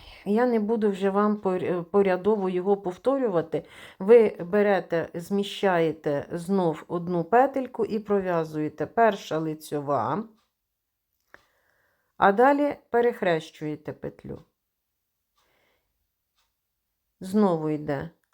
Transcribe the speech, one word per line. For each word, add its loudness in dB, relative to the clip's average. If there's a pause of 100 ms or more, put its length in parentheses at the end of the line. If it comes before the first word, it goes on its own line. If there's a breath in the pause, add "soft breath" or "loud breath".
(260 loud breath)
Я 2
не 2
буду 0
вже -2
вам 2
пор-, -2
е, -2
порядово 2
його 0
повторювати. -2 (360 loud breath)
Ви 6
берете, 0
зміщаєте -2
знов -2
одну -4
петельку 0
і -4
пров'язуєте. -4
Перша 0
лицьова, -4 (1900 soft breath)
а 6
далі 4 (140)
перехрещуєте -2
петлю. -14 (2750)
Знову 0
йде -4 (240)